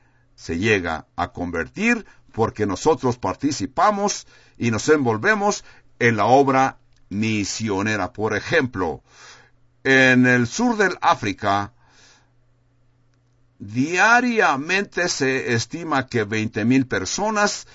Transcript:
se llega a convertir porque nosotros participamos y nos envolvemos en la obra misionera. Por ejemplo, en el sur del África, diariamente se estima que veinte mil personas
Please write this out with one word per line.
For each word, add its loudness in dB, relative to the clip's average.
se -6
llega 0
a -4
convertir -4
porque -2
nosotros 0
participamos -2
y -2
nos -4
envolvemos 0
en 2
la 2
obra 4
misionera. -4
Por -4
ejemplo, -2
en 4
el 4
sur -2
del 0
África, 0
diariamente 0
se -2
estima -4
que -2
veinte -4
mil 2
personas -2